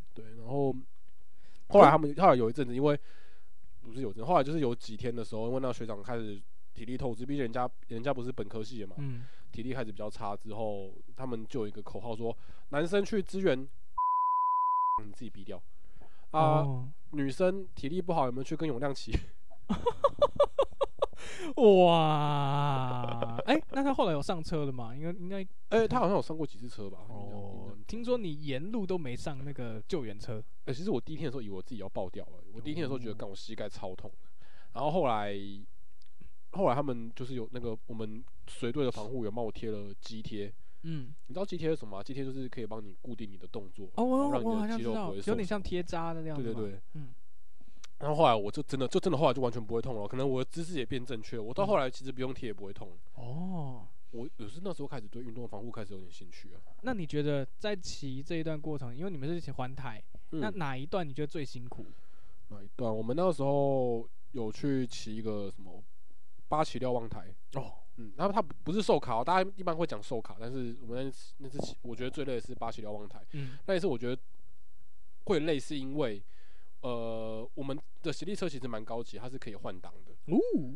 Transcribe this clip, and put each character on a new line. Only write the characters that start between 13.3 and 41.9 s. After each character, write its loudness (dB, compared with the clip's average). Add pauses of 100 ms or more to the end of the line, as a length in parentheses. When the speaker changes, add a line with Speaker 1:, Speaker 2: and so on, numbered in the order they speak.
Speaker 1:
援， 4 (1400)
你 -2
自 -2
己 -2
逼 -4
掉。 -4 (720)
啊， 6
Speaker 2:
哦。 0 (220)
Speaker 1:
女 0
生 2
体 -2
力 0
不 0
好， 4
有 2
没 0
有 -2
去 0
跟 0
永 0
亮 0
骑？” -2 (560)
Speaker 2:
<laughs> 4 (1800)
哇， 6
哎， 4 (120)
那 0
他 2
后 4
来 4
有 0
上 -2
车 0
了 -2
吗？ -4
应 -4
该， -2
应 -4
该。 -4 (260)
Speaker 1:
哎， 6
他 2
好 4
像 4
有 4
上 -4
过 0
几 -6
次 -6
车 -6
吧。 -6 (100)
Speaker 2:
哦， -6
Speaker 1:
印 -4
象， -6
印 -6
象 -6 (180)
中。 -6 (120)
Speaker 2:
听 -4
说 2
你 -2
沿 -2
路 0
都 0
没 -2
上 -2
那 -2
个 -2
救 0
援 -2
车。 -2 (260)
Speaker 1:
哎， 0
其 -2
实 2
我 2
第 -4
一 -4
天 -2
的 0
时 -4
候 -4
以 -4
为 -2
我 -2
自 -4
己 -4
要 -4
爆 -2
掉 -4
了， -4 (180)
我 -4
第 -2
一 -2
天 -2
的 0
时 -2
候 -2
觉 -2
得， -2
Speaker 2:
哦。 -4
Speaker 1:
干， -2
我 -2
膝 -2
盖 -2
超 -2
痛 -2 (140)
的。 -2 (440)
然 0
后 2
后 4
来， 2 (1200)
后 4
来 4
他 2
们 0
就 -4
是 -4
有 -2
那 -4
个， 0 (100)
我 -4
们 -2 (240)
随 0
队 2
的 4
防 -2
护 -2
员 0
帮 0
我 0
贴 -2
了 -2
肌 -2
贴。 -2 (300)
Speaker 2:
嗯。 -2 (140)
Speaker 1:
你 -4
知 -2
道 0
肌 -2
贴 0
是 4
什 -4
么 -4